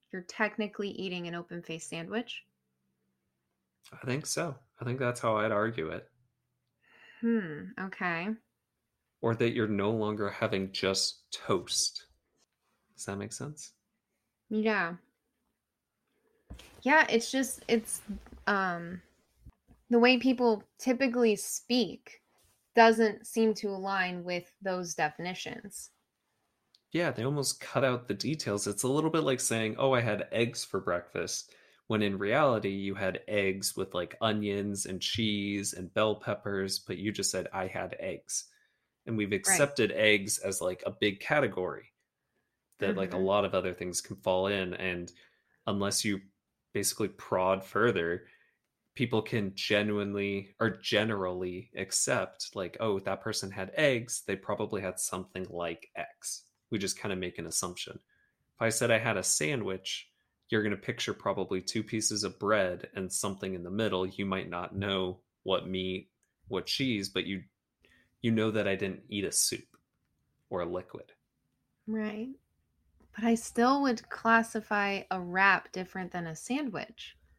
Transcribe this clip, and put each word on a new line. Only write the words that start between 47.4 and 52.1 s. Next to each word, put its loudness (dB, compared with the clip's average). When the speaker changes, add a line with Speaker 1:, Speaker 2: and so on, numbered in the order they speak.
Speaker 2:
further, 2
people 0
can -4
genuinely 0
or 2
generally -2
accept, -2